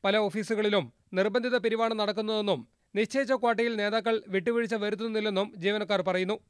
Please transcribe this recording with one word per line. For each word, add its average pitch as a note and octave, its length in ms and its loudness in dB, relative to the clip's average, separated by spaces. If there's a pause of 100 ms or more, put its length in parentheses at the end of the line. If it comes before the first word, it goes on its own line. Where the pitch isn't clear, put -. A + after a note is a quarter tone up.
പല G3 100 2 (100)
ഓഫീസുകളിലും G#3 600 0 (320)
നിർബന്ധിത A3+ 460 2
പിരിവാണ് A3+ 360 2
നടക്കുന്നതെന്നും G#3 600 0 (380)
നിശ്ചയിച്ച A#3+ 440 0
ക്വാട്ടയിൽ A#3 400 2
നേതാക്കൾ A3 340 0 (180)
വിട്ടുവീഴ്ച A3+ 500 0
വരുത്തുന്നില്ലെന്നും G#3+ 640 -2 (160)
ജീവനക്കാർ G3+ 440 0
പറയുന്നു. F#3 280 0 (140)